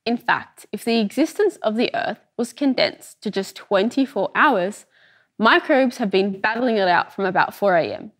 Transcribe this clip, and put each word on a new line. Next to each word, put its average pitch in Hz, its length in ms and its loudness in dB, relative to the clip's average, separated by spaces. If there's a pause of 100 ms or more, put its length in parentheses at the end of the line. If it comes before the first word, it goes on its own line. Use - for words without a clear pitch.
In 233 100 -2
fact, - 540 -4
if - 140 -10
the 233 160 2
existence 311 560 0
of 220 180 -4
the 226 200 0
Earth - 260 -6 (160)
was 240 160 -6
condensed - 720 -2
to 214 80 -6
just 196 260 -6
twenty-four 214 800 -2
hours, 208 500 0 (500)
microbes 262 600 2
have 220 140 -4
been 196 300 0
battling 233 360 0
it 196 100 2
out 170 260 2
from 196 120 -4
about 175 300 0
four 196 220 2
A 127 160 0
M, - 280 -14